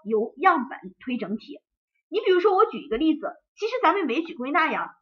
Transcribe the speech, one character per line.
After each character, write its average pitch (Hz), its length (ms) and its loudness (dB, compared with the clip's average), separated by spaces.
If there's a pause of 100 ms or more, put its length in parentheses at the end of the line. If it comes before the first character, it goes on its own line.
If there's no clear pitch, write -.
由 214 340 0
样 320 300 4
本 - 100 -12 (200)
推 247 180 -6
整 208 200 -6
体。 - 240 -16 (480)
你 330 100 -4
比 453 140 2
如 359 80 6
说 381 160 4
我 415 100 6
举 - 120 -8
一 160 100 -12
个 285 80 -2
例 311 200 2
子， - 160 -8 (220)
其 415 120 -6
实 453 140 -2
咱 330 120 6
们 381 140 0
枚 254 160 -2
举 330 120 -12
归 247 160 -8
纳 302 220 0
呀， 170 300 -6